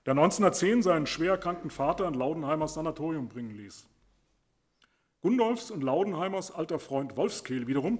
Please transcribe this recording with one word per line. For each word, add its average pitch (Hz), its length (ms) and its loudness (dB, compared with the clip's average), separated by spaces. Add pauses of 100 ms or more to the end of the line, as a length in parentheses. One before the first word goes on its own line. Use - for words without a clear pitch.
der 135 80 2
neunzehnhundertzehn 196 680 6
seinen 165 240 4
schwer 175 260 0
erkrankten 175 380 -4
Vater 170 360 0
in 160 80 -2
Laudenheimers 151 600 -2
Sanatorium 156 540 -4
bringen 113 280 -10
ließ. 104 300 -18 (1400)
Gundolfs 233 480 2
und 180 120 -6
Laudenheimers 185 680 0
alter 160 280 -4
Freund 139 380 -4
Wolfskehl 131 500 -4
wiederum 139 340 0